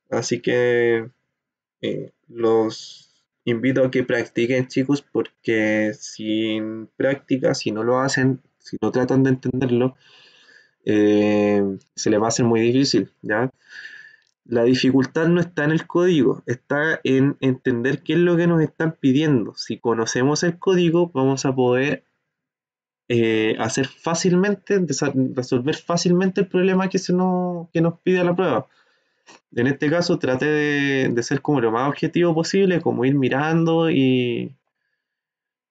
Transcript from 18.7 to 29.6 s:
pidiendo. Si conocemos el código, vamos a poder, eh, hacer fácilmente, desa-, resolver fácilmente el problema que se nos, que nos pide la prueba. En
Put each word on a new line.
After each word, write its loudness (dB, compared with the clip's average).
pidiendo. 2
Si -10
conocemos 0
el -2
código, 2
vamos 0
a 0
poder, 0
eh, 2
hacer -2
fácilmente, 0
desa-, -2
resolver -2
fácilmente 0
el 0
problema 0
que -2
se -4
nos, -2
que -2
nos 0
pide 0
la 0
prueba. -2
En 0